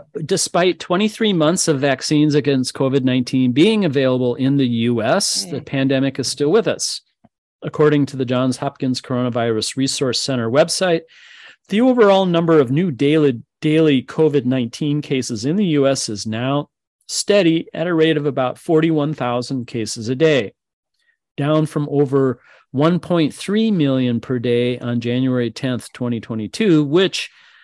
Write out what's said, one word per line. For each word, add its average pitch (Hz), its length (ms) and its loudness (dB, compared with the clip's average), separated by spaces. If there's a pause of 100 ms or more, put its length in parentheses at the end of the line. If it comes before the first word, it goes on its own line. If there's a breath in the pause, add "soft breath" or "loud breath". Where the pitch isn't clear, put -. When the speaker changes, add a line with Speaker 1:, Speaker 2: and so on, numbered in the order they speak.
(240)
Speaker 1:
despite 175 560 0
twenty-three 208 540 0
months 165 340 2
of 143 120 0
vaccines 147 560 2
against 135 400 0
covid 135 280 0
nineteen 127 500 0
being 202 320 2
available 127 500 0
in 135 220 0
the 135 100 2
U 117 340 0
S, 180 440 -2
the 147 160 -8
Speaker 2:
Mm. - 40 -20
Speaker 1:
pandemic 135 540 0
is 127 80 -4
still 147 240 -2
with 208 160 2
us. - 340 -4 (640)
According 147 440 2
to 135 100 -12
the 131 80 -2
Johns 127 320 -2
Hopkins 135 440 -4
Coronavirus 120 760 -2
Resource 131 440 -2
Center 123 260 -4
website, 165 540 0 (680 loud breath)
the 202 120 0
overall 202 460 4
number 170 320 4
of 123 100 2
new 165 220 0
daily, 143 500 2 (200)
daily 151 420 2
covid 143 420 0
nineteen 131 560 -2
cases 123 420 -4
in 151 120 -2
the 208 120 0
U 143 200 2
S 135 200 0
is 107 200 -8
now 131 420 -2 (360)
steady 170 680 2
at 165 120 -4
a 175 80 -2
rate 160 240 2
of 147 80 -2
about 131 320 -2
forty-one 156 560 0
thousand 123 540 -4
cases 113 420 -6
a 131 60 -2
day, 135 380 2 (840)
down 156 300 0
from 147 240 -6
over 135 500 0 (300 soft breath)
one 160 260 2
point 165 340 0
three 220 380 -2
million 131 500 0
per 123 200 -4
day 120 400 0
on 120 200 -4
January 123 520 -2
tenth, 127 420 -6
twenty 120 280 -4
twenty-two, 151 640 0
which, 170 440 0 (340 soft breath)